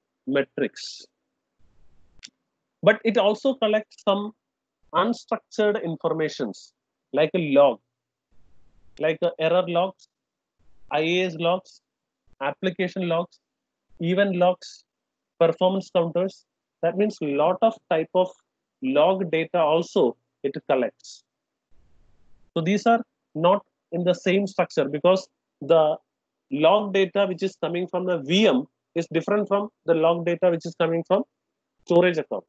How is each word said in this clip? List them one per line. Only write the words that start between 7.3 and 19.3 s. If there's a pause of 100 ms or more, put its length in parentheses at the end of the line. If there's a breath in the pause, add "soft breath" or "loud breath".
a
log, (1200)
like
a
error
logs, (840)
I
A
S
logs, (600)
application
logs, (600)
event
logs, (540)
performance
counters. (380)
That
means
lot
of (140)
type
of (540)
log